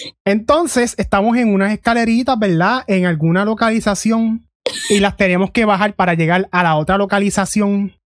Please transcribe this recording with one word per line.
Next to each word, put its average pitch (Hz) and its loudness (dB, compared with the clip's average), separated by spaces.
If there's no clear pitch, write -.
Entonces, 240 0
estamos 208 0
en 226 2
unas 196 0
escaleritas, 233 0
¿verdad? 208 0
En 185 0
alguna 170 0
localización. 226 -2
Y 208 4
las 196 0
tenemos 185 0
que 233 0
bajar 208 0
para 180 0
llegar 170 0
a 180 2
la 165 2
otra 170 0
localización. 202 0